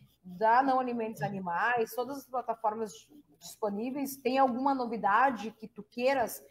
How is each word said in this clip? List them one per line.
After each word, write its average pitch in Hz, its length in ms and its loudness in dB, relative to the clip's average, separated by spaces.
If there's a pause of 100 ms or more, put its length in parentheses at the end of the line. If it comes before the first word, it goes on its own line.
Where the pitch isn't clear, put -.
(220)
da 220 400 4
Não 262 160 4
Alimentos 240 440 -4
Animais, 202 680 -2
todas 254 260 -4
as 262 60 -14
plataformas 226 680 -4 (480)
disponíveis. 254 760 -4
Tem 262 220 0
alguma 269 340 4
novidade 220 840 2
que 220 80 -14
tu - 160 -16
queiras 247 580 0 (100)